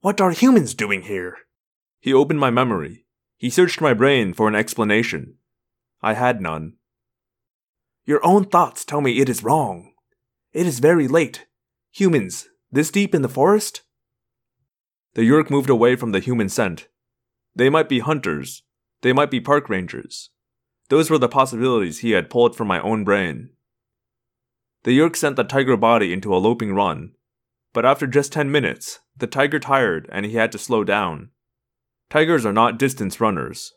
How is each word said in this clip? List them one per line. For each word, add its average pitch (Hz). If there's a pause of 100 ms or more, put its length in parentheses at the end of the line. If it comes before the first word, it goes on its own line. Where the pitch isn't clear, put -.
"What 202
are 185
humans 226
doing 101
here?" 90 (600)
He 135
opened 147
my 135
memory. 113 (320)
He 123
searched 175
my 143
brain 117
for 107
an 107
explanation. 104 (640)
I 110
had 120
none. 80 (1300)
"Your 147
own 190
thoughts -
tell 147
me 123
it 135
is 117
wrong. 110 (600)
It 175
is 135
very 151
late. 139 (460)
Humans, 147 (240)
this 147
deep 202
in 151
the 123
forest?" 190 (1300)
The 113
Yeerk 151
moved 139
away 120
from 117
the 95
human 113
scent. 92 (680)
They 127
might 156
be 127
hunters. 110 (380)
They 123
might 139
be 127
park 143
rangers. - (580)
Those 156
were 156
the 123
possibilities 120
he 117
had 90
pulled 120
from 110
my 92
own 107
brain. 95 (1300)
The 123
Yeerk 160
sent 143
the 123
tiger 131
body 107
into 95
a 90
loping 110
run, 90 (580)
but 117
after 135
just 139
ten 147
minutes, 123 (180)
the 120
tiger 143
tired 117
and 101
he 107
had 113
to 104
slow 110
down. 92 (800)
Tigers 156
are 101
not 113
distance 131
runners. 92